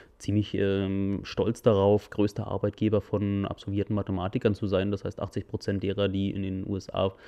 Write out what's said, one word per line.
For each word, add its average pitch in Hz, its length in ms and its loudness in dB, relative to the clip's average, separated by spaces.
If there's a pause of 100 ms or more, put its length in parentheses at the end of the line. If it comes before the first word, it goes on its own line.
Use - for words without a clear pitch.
(180)
ziemlich, 104 360 0
ähm, 98 680 0
stolz 104 400 -2
darauf, 104 480 6
größter 104 380 0
Arbeitgeber 104 520 0
von 101 460 -2
absolvierten 101 480 -4
Mathematikern 101 640 0
zu 110 100 -4
sein. 95 240 2
Das 101 140 -4
heißt, - 160 -6
achtzig 98 260 -6
Prozent 98 380 -4
derer, 98 240 0
die 98 220 0
in 101 120 -4
den 95 240 -4
U 98 100 -2
S - 140 -8
A 95 220 0 (160)